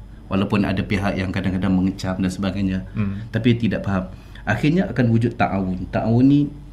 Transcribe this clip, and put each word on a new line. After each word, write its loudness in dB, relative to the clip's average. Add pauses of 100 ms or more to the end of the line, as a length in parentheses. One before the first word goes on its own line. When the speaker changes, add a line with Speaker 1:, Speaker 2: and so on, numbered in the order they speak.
(260)
Speaker 1:
walaupun 0
ada 0
pihak 0
yang -2
kadang-kadang 0
mengecam 0
dan 2
sebagainya, -2
Speaker 2:
Hmm. -4
Speaker 1:
tapi 4
tidak 0
faham. -2 (340)
Akhirnya 0
akan 0
wujud 2
ta'awun. -2
Ta'awun 2
ni 6 (320)